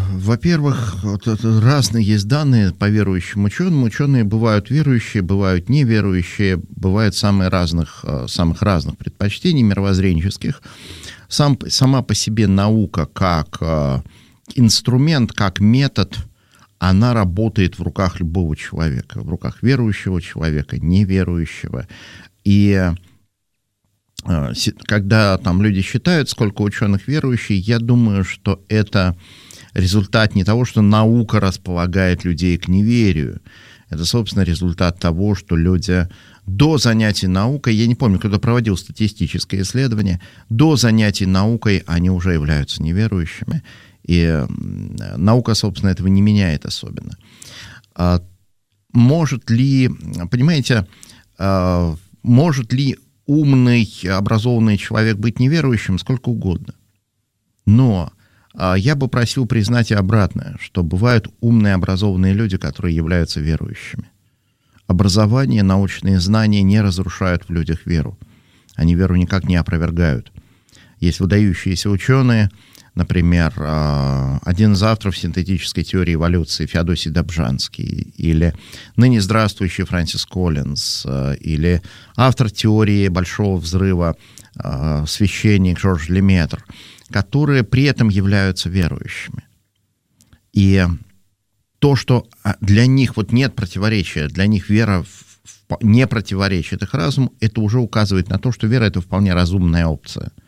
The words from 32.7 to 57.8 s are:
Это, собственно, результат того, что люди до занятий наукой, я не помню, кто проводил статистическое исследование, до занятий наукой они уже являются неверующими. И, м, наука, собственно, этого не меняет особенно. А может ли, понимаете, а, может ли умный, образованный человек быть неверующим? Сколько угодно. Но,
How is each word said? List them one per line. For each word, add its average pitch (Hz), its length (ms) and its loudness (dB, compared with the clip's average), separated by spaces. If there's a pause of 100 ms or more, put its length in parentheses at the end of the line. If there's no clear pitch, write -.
Это, 82 140 -6
собственно, 101 400 -2
результат 87 560 -2
того, 92 340 0
что - 220 -4
люди 87 520 0 (380)
до 139 320 2
занятий 110 480 0
наукой, 110 480 0
я 113 140 2
не 120 80 2
помню, 98 240 2
кто 104 180 -2
проводил 117 380 0
статистическое - 840 -4
исследование, 107 580 -2 (280)
до 147 280 4
занятий 110 500 2
наукой 101 600 0
они 87 200 0
уже 90 260 0
являются 76 500 -2
неверующими. 95 800 -4 (400)
И, 85 180 2
м, 50 720 -4 (200)
наука, 110 380 2
собственно, 98 360 -2
этого 90 160 -2
не 98 160 4
меняет 101 420 2
особенно. - 540 -12 (760)
А 87 280 0 (720)
может 127 560 2
ли, 131 400 2 (400)
понимаете, 123 560 0 (500)
а, 90 580 0 (280)
может 131 500 2
ли 135 240 -2 (300)
умный, 127 600 4 (240)
образованный 110 680 0
человек 110 400 -2
быть 110 200 -2
неверующим? 127 600 0
Сколько 127 320 -4
угодно. 95 420 -4 (920)
Но, 104 440 4 (440)